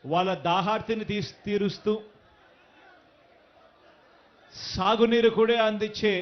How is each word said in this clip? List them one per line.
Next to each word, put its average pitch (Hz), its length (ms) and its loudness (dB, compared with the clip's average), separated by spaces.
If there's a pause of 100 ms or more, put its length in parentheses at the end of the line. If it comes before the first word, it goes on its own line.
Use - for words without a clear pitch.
వాళ్ళ 175 260 -2 (180)
దాహార్తిని 214 560 -2
తీస్-, 208 400 -6
తీరుస్తూ 202 480 -2 (2500)
సాగునీరు 226 800 2
కూడా 226 180 4 (140)
అందించే 214 540 -2